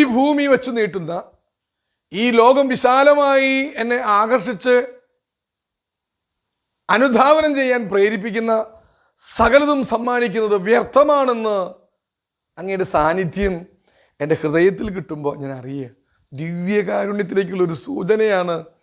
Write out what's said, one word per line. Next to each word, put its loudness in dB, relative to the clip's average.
ഭൂമി 0
വച്ചു 0
നീട്ടുന്ന, -4
ഈ -4
ലോകം 6
വിശാലമായി 4
എന്നെ -2
ആകർഷിച്ച് 0
അനുധാവനം 4
ചെയ്യാൻ 0
പ്രേരിപ്പിക്കുന്ന 0
സകലതും 0
സമ്മാനിക്കുന്നത് -2
വ്യർത്ഥമാണെന്ന് 2
അങ്ങയുടെ -4
സാന്നിധ്യം 0
എൻ്റെ 0
ഹൃദയത്തിൽ 0
കിട്ടുമ്പോൾ -8
ഞാൻ -10
അറിയുക. -10
ദിവ്യകാരുണ്യത്തിലേക്കുള്ളൊരു -4
സൂചനയാണ് -2